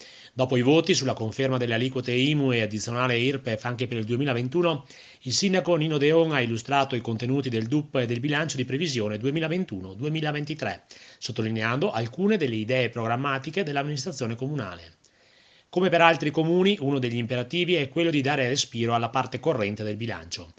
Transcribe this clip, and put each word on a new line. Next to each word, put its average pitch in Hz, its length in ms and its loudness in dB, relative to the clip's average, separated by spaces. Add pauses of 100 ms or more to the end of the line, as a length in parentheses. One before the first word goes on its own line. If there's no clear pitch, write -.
(320)
Dopo 127 240 0
i 123 60 4
voti 160 320 6
sulla 131 180 0
conferma 127 460 -2
delle 120 160 0
aliquote 127 380 -2
imu 135 380 2
e 117 120 2
addizionale 117 540 -2
irpef 127 480 -2
anche 120 220 -4
per 120 120 -4
il 110 60 -2
duemilaventuno, 135 800 0 (360)
il 127 120 -6
sindaco 185 440 2
Nino 156 200 0
Deon 160 360 6
ha 139 80 2
illustrato 131 560 0
i 113 40 -2
contenuti 120 480 -2
del 113 200 -2
dup 147 260 -2
e 123 120 0
del 120 120 -2
bilancio 147 380 -2
di 127 80 -2
previsione 127 520 -2
duemilaventuno 143 800 -4
duemilaventitré, 147 920 -4 (320)
sottolineando 117 720 -2
alcune 170 440 0
delle 127 200 -2
idee 117 320 0
programmatiche 135 720 -2
dell'amministrazione 143 720 -4
comunale. 113 600 -8 (760)
Come 180 200 2
per 165 100 4
altri 165 300 6
comuni, 180 500 4
uno 139 180 0
degli 120 200 0
imperativi 123 560 0
è 143 160 0
quello 170 180 2
di 147 140 2
dare 139 260 2
respiro 117 460 0
alla 117 160 0
parte 127 280 -2
corrente 107 460 0
del 107 140 -4
bilancio. 87 600 -10